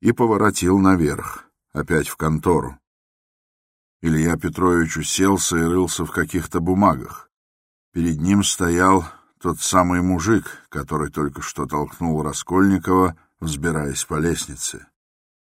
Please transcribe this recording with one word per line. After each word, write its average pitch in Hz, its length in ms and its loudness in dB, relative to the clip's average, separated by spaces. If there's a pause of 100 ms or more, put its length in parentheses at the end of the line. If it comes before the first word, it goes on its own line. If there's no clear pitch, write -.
и 117 120 2
поворотил 101 680 2
наверх, - 680 0 (260)
опять 73 360 -2
в - 80 -12
контору. 78 600 0 (1200)
Илья 80 340 0
Петрович 85 640 0
уселся 95 580 0
и 82 60 0
рылся 87 420 0
в - 80 -10
каких-то 85 480 -4
бумагах. 87 720 0 (640)
Перед 82 260 -2
ним 98 240 2
стоял 90 640 4 (340)
тот 82 200 -4
самый 90 420 2
мужик, 92 420 2 (240)
который 73 420 -6
только 73 300 -6
что - 240 -8
толкнул 76 580 -4
Раскольникова, 92 920 2 (240)
взбираясь 76 640 -4
по 76 140 -6
лестнице. 78 680 -6 (720)